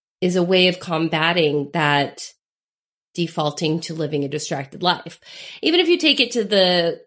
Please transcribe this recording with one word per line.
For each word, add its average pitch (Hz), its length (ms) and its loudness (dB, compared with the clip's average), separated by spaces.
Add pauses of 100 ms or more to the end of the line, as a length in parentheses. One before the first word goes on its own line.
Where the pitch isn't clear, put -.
(220)
is 180 140 2
a 180 80 4
way 185 240 4
of 180 120 0
combating 160 920 0
that 147 480 0 (960)
defaulting 160 640 -2
to 165 120 -10
living 151 300 -4
a 139 40 -4
distracted 139 560 -8
life. 170 360 -4 (420)
Even 330 180 2
if 349 80 2
you 349 100 4
take 302 220 2
it 233 120 0
to 233 120 0
the 180 640 2